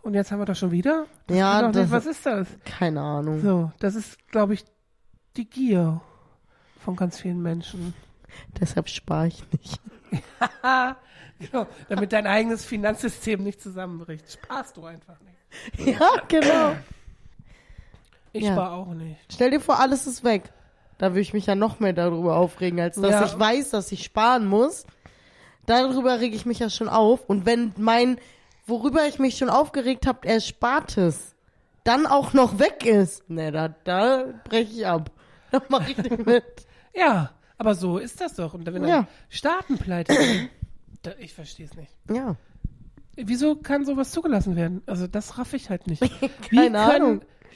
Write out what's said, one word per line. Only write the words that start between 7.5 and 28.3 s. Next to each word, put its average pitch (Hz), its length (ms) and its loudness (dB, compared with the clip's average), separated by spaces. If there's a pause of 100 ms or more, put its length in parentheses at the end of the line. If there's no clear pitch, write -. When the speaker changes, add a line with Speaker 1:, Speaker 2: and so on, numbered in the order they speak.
Speaker 2:
Deshalb 165 300 -2
spare 160 380 -4
ich - 240 -8
nicht. - 280 -8 (840)
Speaker 1:
<laughs> 254 340 0 (460)
Genau, 233 260 -6 (200)
damit 196 240 -4
dein 208 160 0
eigenes 220 380 0
Finanzsystem 214 760 -4
nicht 202 200 -8
zusammenbricht. 175 680 -14
Sparst - 460 -14
du 175 100 -20
einfach 165 360 -20
nicht. - 680 -8
Speaker 2:
<laughs> 254 140 0
Ja, 349 80 8 (180)
genau. 311 480 4 (1600)
Speaker 1:
Ich 214 100 -4
Speaker 2:
Ja. 208 100 2
Speaker 1:
spar 180 200 -2
auch 180 200 -12
nicht. 160 260 -14 (120)
Speaker 2:
Stell 254 200 2
dir 294 100 2
vor, 262 180 2
alles 262 260 2
ist 247 180 -10
weg. 220 280 0 (460)
Da 190 140 2
würde 185 100 2
ich - 120 -4
mich 208 120 -2
ja 202 100 2
noch 214 240 0
mehr 196 140 2
darüber 170 420 0
aufregen, 175 440 0
als 170 200 -2
dass 196 120 2
Speaker 1:
Ja. 208 140 4
Speaker 2:
ich 175 140 -6
weiß, 233 300 2
dass 208 220 -4
ich 190 120 -10
sparen 233 440 2
muss. 226 380 2 (800)
Darüber 254 540 2
rege 226 160 -2
ich - 100 -8
mich 233 140 -4
ja 226 100 -2
schon 214 200 -4
auf. 220 400 4
Und 196 160 0
wenn 233 320 2
mein, 240 400 2 (480)